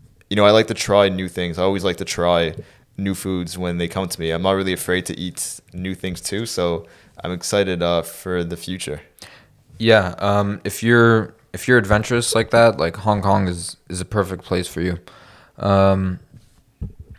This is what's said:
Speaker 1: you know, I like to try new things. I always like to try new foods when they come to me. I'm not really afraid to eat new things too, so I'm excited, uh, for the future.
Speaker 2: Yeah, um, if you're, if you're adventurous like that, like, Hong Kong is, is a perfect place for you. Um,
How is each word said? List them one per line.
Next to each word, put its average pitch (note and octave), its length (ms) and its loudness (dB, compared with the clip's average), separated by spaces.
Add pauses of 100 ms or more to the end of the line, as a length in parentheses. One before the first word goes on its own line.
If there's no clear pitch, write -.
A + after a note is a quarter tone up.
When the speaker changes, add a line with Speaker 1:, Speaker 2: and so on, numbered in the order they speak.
(300)
Speaker 1:
you G2 60 -4
know, G#2 100 4
I G#2 60 8
like A2 160 6
to A2 60 -4
try G2+ 360 4
new F#2 200 -4
things. F2 300 -6
I F2+ 40 0
always F#2+ 200 0
like F2+ 140 -2
to F#2+ 80 -8
try E2+ 480 0 (440)
new G2 180 -4
foods F2+ 420 -6
when F2 200 -4
they F2 100 -2
come F#2+ 220 -4
to - 100 -12
me. E2 120 -2
I'm E2 100 -2
not F#2+ 120 2
really F#2+ 200 0
afraid F2+ 320 -2
to - 120 -10
eat - 440 -10 (120)
new F#2 220 -8
things F2+ 260 -8
too, G#2+ 240 -6
so F2 400 -2 (380)
I'm F2 80 -6
excited, F#2 520 -2
uh, E2+ 180 2
for F2+ 420 -6
the E2+ 140 -8
future. F2 440 -10 (760)
Speaker 2:
Yeah, G#2+ 400 4
um, G2+ 460 0
if - 180 -8
you're, A#2 540 6 (180)
if - 140 -10
you're B2+ 100 6
adventurous A2 580 0
like A2+ 140 0
that, A#2 300 4
like, E2 180 -2
Hong G#2 240 0
Kong G2 260 2
is, E2+ 300 -8 (100)
is F2+ 140 -8
a F2+ 40 -8
perfect F#2+ 380 -2
place F2+ 240 -2
for - 140 -6
you. F2 160 -2 (600)
Um, G2 640 2 (1000)